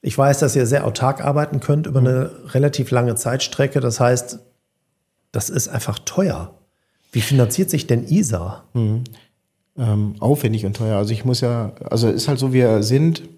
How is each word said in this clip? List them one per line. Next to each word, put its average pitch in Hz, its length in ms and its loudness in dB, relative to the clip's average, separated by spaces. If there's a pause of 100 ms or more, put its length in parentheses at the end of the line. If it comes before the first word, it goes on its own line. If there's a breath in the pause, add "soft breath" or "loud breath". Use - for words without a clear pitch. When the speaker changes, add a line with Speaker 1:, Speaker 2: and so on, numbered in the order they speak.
Speaker 1:
Ich 131 120 -2
weiß, 139 220 4
dass 139 160 2
ihr 127 120 2
sehr 139 180 0
autark 127 380 -2
arbeiten 143 380 -2
könnt 151 260 0
über 135 140 2
Speaker 2:
Mhm. 127 60 6
Speaker 1:
eine 127 240 0 (220)
relativ 139 380 0
lange 120 240 0
Zeitstrecke. 135 640 -2
Das 123 200 -2
heißt, 123 400 0 (920)
das - 180 -4
ist - 200 -2
einfach - 280 -4
teuer. 151 560 -4 (600)
Wie 120 80 0
finanziert 135 500 2
sich - 160 -2
denn 120 200 0
isa? 107 680 -2
Speaker 2:
Mhm. 113 320 0 (720 loud breath)
Ähm, 104 420 0
aufwendig 113 460 0
und 101 100 -4
teuer. 110 220 -2
Also 104 160 0
ich 110 120 -6
muss 127 160 0
ja, 120 300 -2 (180)
also 113 200 2
ist - 180 0
halt 143 100 0
so, 131 160 0
wir 113 300 4
sind 147 400 2 (140)